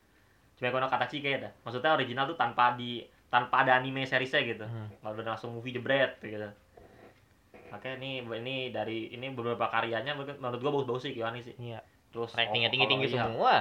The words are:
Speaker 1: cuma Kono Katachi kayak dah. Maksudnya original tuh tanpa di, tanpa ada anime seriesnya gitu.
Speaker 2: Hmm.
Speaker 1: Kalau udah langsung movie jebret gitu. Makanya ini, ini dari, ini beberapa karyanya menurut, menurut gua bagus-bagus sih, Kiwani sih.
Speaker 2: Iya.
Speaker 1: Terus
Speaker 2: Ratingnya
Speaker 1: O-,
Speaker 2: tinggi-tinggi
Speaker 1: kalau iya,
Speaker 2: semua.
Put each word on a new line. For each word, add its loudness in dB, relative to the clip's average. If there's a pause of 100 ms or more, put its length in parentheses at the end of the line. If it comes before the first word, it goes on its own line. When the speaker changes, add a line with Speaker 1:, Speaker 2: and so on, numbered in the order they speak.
(580)
Speaker 1:
cuma -2
Kono 0
Katachi -2
kayak 0
dah. -14
Maksudnya 0
original 0
tuh -4
tanpa 4
di, -8 (240)
tanpa 4
ada 6
anime -2
seriesnya 0
gitu. -6
Speaker 2:
Hmm. -8 (120)
Speaker 1:
Kalau -8
udah -6
langsung -10
movie -8
jebret 2
gitu. -8 (1200)
Makanya -10
ini, -8
ini -6 (180)
dari, -6
ini -10
beberapa -2
karyanya -2
menurut, -10
menurut -4
gua 0
bagus-bagus -2
sih, -6
Kiwani -6
sih. -16
Speaker 2:
Iya. -10 (260)
Speaker 1:
Terus -6
Speaker 2:
Ratingnya 4
Speaker 1:
O-, 10
Speaker 2:
tinggi-tinggi 6
Speaker 1:
kalau 2
iya, 2
Speaker 2:
semua. 4